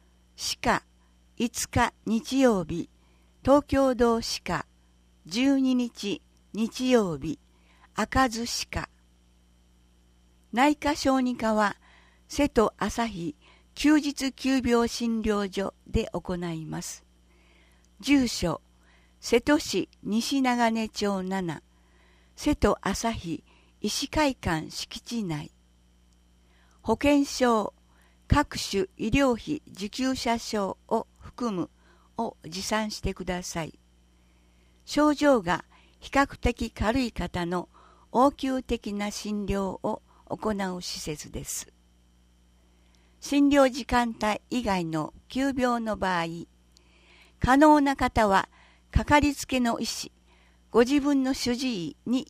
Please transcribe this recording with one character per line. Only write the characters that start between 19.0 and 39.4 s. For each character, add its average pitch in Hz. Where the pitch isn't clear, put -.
瀬 240
戸 294
市 -
西 233
長 240
根 226
町 202
七、 185
瀬 -
戸 -
朝 196
日 170
医 208
師 -
会 294
館 160
敷 -
地 233
内。 151
保 226
険 285
証、 233
各 -
種 -
医 214
療 262
費 -
受 202
給 262
者 233
証 202
を 226
含 -
む 175
を 226
持 170
参 214
し -
て 190
く 185
だ 180
さ 165
い。 -
症 294
状 277
が 170
比 -
較 277
的 240
軽 226
い 240
方 175
の 175
応 262
急 262
的 226
な 208
診 208